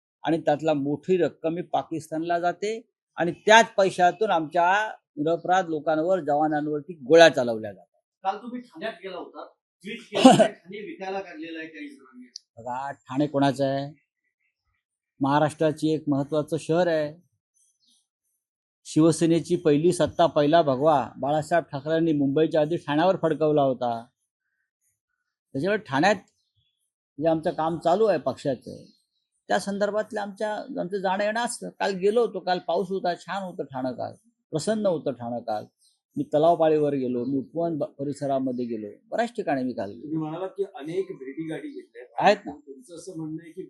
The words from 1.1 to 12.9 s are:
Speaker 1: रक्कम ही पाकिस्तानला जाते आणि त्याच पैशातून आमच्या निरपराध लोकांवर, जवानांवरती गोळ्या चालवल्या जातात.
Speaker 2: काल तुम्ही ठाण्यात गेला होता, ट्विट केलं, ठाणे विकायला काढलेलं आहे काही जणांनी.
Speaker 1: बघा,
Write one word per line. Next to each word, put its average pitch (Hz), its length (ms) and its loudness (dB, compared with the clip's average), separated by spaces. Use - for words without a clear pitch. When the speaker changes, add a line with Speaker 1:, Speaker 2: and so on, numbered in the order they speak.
Speaker 1:
रक्कम 160 400 -2
ही 180 60 -6
पाकिस्तानला 165 760 -4
जाते 202 420 -4
आणि 165 160 -2
त्याच 214 420 6
पैशातून 185 560 2
आमच्या 175 640 2
निरपराध 165 520 0
लोकांवर, 160 520 0
जवानांवरती 151 760 -2
गोळ्या 160 340 8
चालवल्या 113 440 -2
जातात. - 280 -20
Speaker 2:
काल 202 160 -4
तुम्ही 247 220 -12
ठाण्यात 240 320 -12
गेला 381 140 -12
होता, - 300 -16
ट्विट 226 200 -12
केलं, 208 340 6
ठाणे 196 500 -2
विकायला 190 340 -8
काढलेलं 165 380 -14
आहे 160 100 -14
काही 147 200 -16
जणांनी. - 440 -20
Speaker 1:
बघा, 127 340 -10